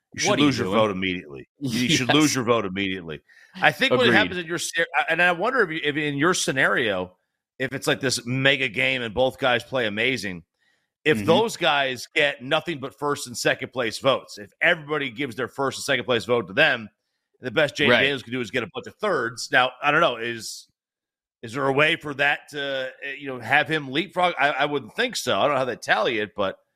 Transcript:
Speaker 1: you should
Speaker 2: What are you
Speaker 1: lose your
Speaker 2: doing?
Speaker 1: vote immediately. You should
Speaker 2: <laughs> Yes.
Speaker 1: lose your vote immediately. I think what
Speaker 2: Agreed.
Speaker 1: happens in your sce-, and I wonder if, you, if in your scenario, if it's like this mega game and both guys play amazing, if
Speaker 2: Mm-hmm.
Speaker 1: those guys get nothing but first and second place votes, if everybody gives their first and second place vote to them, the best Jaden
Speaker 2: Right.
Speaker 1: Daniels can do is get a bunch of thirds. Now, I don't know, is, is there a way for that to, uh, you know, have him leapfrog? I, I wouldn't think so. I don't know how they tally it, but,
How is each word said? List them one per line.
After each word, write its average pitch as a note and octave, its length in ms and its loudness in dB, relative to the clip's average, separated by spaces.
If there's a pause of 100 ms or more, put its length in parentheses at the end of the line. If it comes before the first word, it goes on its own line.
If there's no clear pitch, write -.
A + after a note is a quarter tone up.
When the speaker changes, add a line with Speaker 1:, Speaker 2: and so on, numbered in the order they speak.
(140)
Speaker 1:
you - 80 -10
should - 80 0
Speaker 2:
What G3+ 100 4
are - 20 4
you D3 60 6
Speaker 1:
lose B2+ 100 2
your A#2 100 -2
Speaker 2:
doing? G2 120 0
Speaker 1:
vote A2 120 4
immediately. F2+ 560 -4 (120)
You B2 300 0
should C3+ 180 2
Speaker 2:
<laughs> - 20 0
Yes. D3 60 4
Speaker 1:
lose D3+ 200 4
your B2+ 80 0
vote A2+ 220 2
immediately. F#2 560 -6 (340)
I D#3 160 2
think B3+ 200 0
what B3+ 100 4
Speaker 2:
Agreed. A#3+ 120 4
Speaker 1:
happens F#3 240 2
in F3 80 -6
your E3 120 -6
sce-, - 280 -4 (240)
and E3 120 2
I F3+ 100 4
wonder A3+ 300 0
if, F3+ 100 0
you, D#3+ 120 -6
if D3 120 0
in D3 220 -2
your E3 160 4
scenario, C3+ 840 0 (440)
if C3 140 -6
it's C3+ 140 -8
like C#3 120 0
this B2 260 -2
mega C3+ 420 0
game C3 340 -2
and A2+ 120 -6
both B2+ 260 0
guys B2 240 2
play B2+ 220 -2
amazing, G#2 580 -4 (640)
if D3+ 120 4
Speaker 2:
Mm-hmm. G2+ 100 -2
Speaker 1:
those G3+ 300 4
guys C#3+ 580 0
get C#3+ 260 2
nothing D3+ 380 -2
but C3 180 -12
first C#3+ 300 -2
and A#2+ 100 -12
second C3 360 0
place A#2 260 -4
votes, A#2+ 380 0
if G2+ 140 -16 (100)
everybody D3+ 480 0
gives A#2 260 -6
their A#2 140 -4
first C3+ 300 -2
and - 40 -10
second B2+ 220 0
place A#2 200 0
vote A#2+ 220 0
to F#2 60 -14
them, B2 360 2 (520)
the A#2+ 100 -8
best C#3+ 240 0
Jaden D3 140 2
Speaker 2:
Right. A#2+ 140 6
Speaker 1:
Daniels C3+ 200 0
can A#2 80 -14
do B2+ 80 -2
is A2+ 120 -6
get B2 120 0
a G#2 100 -8
bunch A#2+ 140 -12
of A2 80 -20
thirds. C3 560 -2
Now, C3 200 4 (100)
I D3 100 2
don't D3+ 80 6
know, D3+ 180 4
is, A#2 500 -8 (720)
is A#2 120 -12
there C3+ 140 0
a C#3 60 4
way D#3 240 4
for D3 160 -8
that C#3+ 380 0
to, C#3 360 -4
uh, C3 220 -12 (100)
you C#3+ 80 -10
know, C3 100 -6
have B2+ 300 2
him D3 240 -2
leapfrog? F3 480 0
I, C#3 120 4
I C#3 140 0
wouldn't D3 300 -4
think A#3+ 220 -2
so. A2 200 0
I G2 60 2
don't C#3+ 80 4
know C#3 60 2
how C3 80 0
they A#2 100 -4
tally E3+ 440 0
it, G#2 160 -4
but, F#2+ 220 -2 (180)